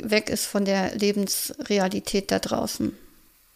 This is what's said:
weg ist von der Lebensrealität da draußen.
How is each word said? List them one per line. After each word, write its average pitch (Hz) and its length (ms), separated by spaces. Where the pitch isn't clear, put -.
weg 214 260
ist - 180
von 202 180
der 190 320
Lebensrealität 202 1400
da 190 80
draußen. - 560